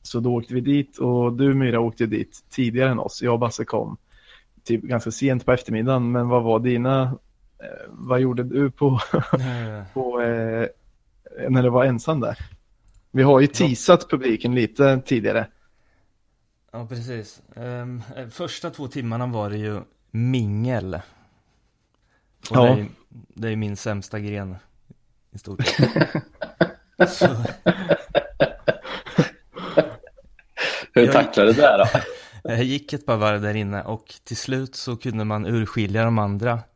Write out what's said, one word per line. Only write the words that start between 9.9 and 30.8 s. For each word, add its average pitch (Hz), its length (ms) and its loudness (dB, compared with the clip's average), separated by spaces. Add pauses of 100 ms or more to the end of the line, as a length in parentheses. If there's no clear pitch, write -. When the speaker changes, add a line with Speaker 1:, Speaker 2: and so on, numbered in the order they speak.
Speaker 1:
på, 123 280 -4
eh, 113 460 -2 (840)
när 127 140 4
du 123 60 4
var 123 160 4
ensam 135 340 -2
där? 113 180 -4 (760)
Vi 131 120 4
har 139 160 8
ju 143 80 8
Speaker 2:
Ja. - 60 -2
Speaker 1:
teasat 170 560 4
publiken 123 460 0
lite 131 500 4
tidigare. 110 420 0 (1200)
Speaker 2:
Ja, 113 180 -12
precis. 120 520 -10 (140)
Ehm, 123 460 -10 (140)
eh, 127 120 -12
första 170 420 -10
två 143 180 -10
timmarna 120 400 -4
var 107 220 -4
det 104 80 -6
ju 107 240 -6 (300)
mingel. 110 840 -2 (1600)
Och 131 80 2
Speaker 1:
Ja. 127 60 6
Speaker 2:
det 120 80 6
är 131 60 4
ju, 104 80 -4 (260)
det 113 360 -12
är - 40 -4
ju 107 60 -4
min 104 200 -4
sämsta 104 420 -8
gren 101 360 -8 (760)
i 104 60 -18
stort 104 300 -6
sett. - 220 2
Speaker 1:
<laughs> - 1200 -2
Speaker 2:
Så - 180 2 (3750)